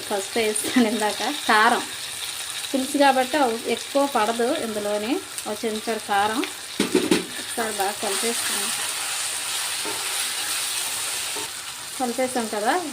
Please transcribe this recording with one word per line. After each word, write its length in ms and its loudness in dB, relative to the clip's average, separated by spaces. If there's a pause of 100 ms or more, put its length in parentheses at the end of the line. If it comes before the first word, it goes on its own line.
(100)
పసుపు 320 -2
వేస్తాను 520 4
ఇందాక. 280 0 (280)
కారం 340 6 (840)
పులుసు 340 0
కాబట్టి 400 4
అవి 140 2 (180)
ఎక్కువ 260 0 (140)
పడదు 320 2 (200)
ఇందులోని, 440 0 (360)
ఒక 160 -4
చెంచాడు 380 -2 (100)
కారం. 280 2 (1000)
ఒకసారి 420 -4
బాగా 120 0 (100)
కలిపేసుకుందాం. 680 0 (3250)
కలిపేసాం 560 0
కదా, 200 2 (200)